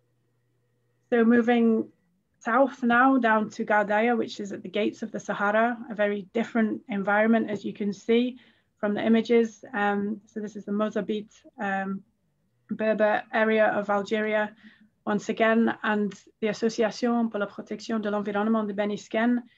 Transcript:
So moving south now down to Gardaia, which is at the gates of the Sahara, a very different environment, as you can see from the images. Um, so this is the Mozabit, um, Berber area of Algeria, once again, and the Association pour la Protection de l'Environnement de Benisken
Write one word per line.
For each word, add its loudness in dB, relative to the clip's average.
So 4
moving 4
south 0
now 6
down 2
to -6
Gardaia, 2
which -4
is -10
at -12
the -14
gates -4
of -8
the -8
Sahara, 0
a -12
very -2
different -2
environment, 2
as -8
you -8
can -4
see 0
from -2
the -4
images. 2
Um, -2
so -14
this -10
is -14
the -8
Mozabit, -4
um, -4
Berber 0
area 2
of 0
Algeria, -2
once -2
again, 2
and -2
the -2
Association -2
pour -6
la -4
Protection -8
de -4
l'Environnement -2
de -6
Benisken -2